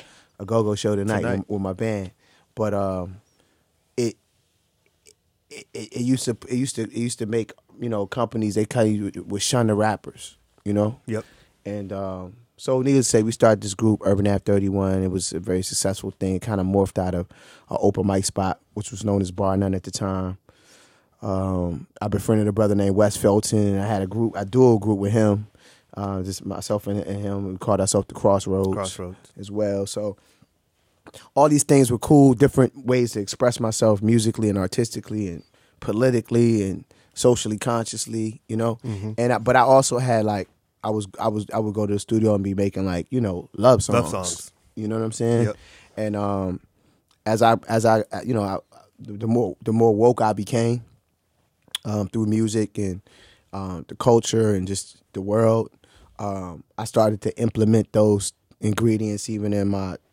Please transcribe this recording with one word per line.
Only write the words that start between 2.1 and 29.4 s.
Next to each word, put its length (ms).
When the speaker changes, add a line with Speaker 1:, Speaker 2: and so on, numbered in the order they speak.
Speaker 1:
But, 200
um, 420
it, 200
it, 220
it, 200
it 100
used 220
to, 120
it 80
used 200
to, 60
it 100
used 280
to 60
make, 260
you 80
know, 180
companies, 480
they 100
kinda 580
would 200
shun 260
the 60
rappers, 640
you 80
know? 340
Speaker 2:
Yep. 180
Speaker 1:
And, 280
um, 440
so 260
needless 240
to 120
say, 40
we 100
started 280
this 140
group, 300
Urban 240
Ave 160
thirty-one. 580
It 80
was 220
a 80
very 220
successful 500
thing. 240
It 60
kinda 200
morphed 360
out 160
of 140
an 100
open 260
mic 180
spot, 360
which 180
was 120
known 160
as 120
Bar 240
None 180
at 80
the 80
time. 480
Um, 640
I 80
befriended 400
a 40
brother 220
named 220
Wes 200
Felton, 500
and 140
I 60
had 160
a 40
group, 300
a 80
duo 340
group 200
with 140
him. 340
Uh, 280
just 240
myself 400
and, 140
and 200
him, 320
we 60
called 220
ourselves 280
the 60
Crossroads 580
Speaker 2:
Crossroads. 460
Speaker 1:
as 120